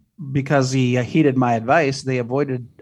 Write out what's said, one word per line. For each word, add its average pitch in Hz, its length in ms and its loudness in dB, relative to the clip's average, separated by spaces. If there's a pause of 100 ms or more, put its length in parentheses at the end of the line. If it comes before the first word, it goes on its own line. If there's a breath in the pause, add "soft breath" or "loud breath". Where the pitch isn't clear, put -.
(320)
because 135 400 0
he, 127 240 2
uh, 123 80 0
heeded 143 320 2
my 123 180 2
advice, 135 480 0
they 131 160 -2
avoided 127 480 -4 (160)